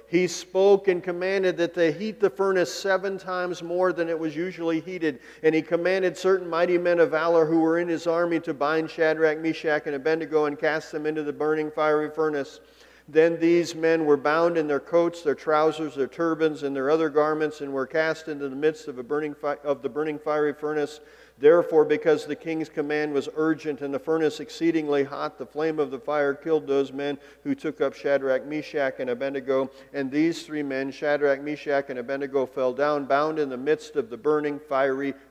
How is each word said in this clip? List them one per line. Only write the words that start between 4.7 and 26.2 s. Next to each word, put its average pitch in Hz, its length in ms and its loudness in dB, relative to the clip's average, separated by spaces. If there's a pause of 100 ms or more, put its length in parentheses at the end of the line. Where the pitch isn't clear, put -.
heated. 165 400 -4 (220)
And 160 120 4
he 160 80 2
commanded 180 560 0
certain 185 320 2
mighty 175 260 2
men 175 240 2
of 160 120 4
valor 160 340 4
who 165 140 2
were 160 180 2
in 175 100 -2
his 165 180 -2
army 170 340 2
to 165 120 -6
bind 156 380 -2
Shadrach, 156 480 2
Meshach, 160 480 -2
and 151 80 -4
Abednego 156 500 0
and 143 140 -2
cast 156 340 -2
them 151 140 -6
into 156 160 -2
the 147 100 -4
burning 151 380 0
fiery 151 400 2
furnace. 151 500 -2 (480)
Then 160 320 4
these 165 340 4
men 165 300 2
were 147 140 6
bound 165 400 2
in 151 80 0
their 143 140 0
coats, 170 420 0
their 139 120 0
trousers, 156 600 0
their 135 140 -2
turbans, 156 560 -2
and 139 120 -4
their 135 140 0
other 160 180 2
garments, 151 540 0
and 139 100 -8
were 135 140 -2
cast 160 420 -2
into 143 220 -6
the 131 60 -10
midst 156 320 -2
of 127 100 -10
a 127 40 -8
burning 147 320 -4
fi-, 147 300 -4
of 139 160 -2
the 135 80 -4
burning 151 300 -4
fiery 151 340 0
furnace. 151 480 -4 (400)
Therefore, 156 440 8
because 151 420 2
the 147 80 -4
king's 160 340 -6
command 151 460 -4
was 139 220 -2
urgent 156 440 -2
and 139 140 -6
the 135 40 -2
furnace 156 420 0
exceedingly 151 640 0
hot, 143 340 -8
the 127 80 -10
flame 156 320 -4
of 135 140 0
the 135 80 -6
fire 147 340 0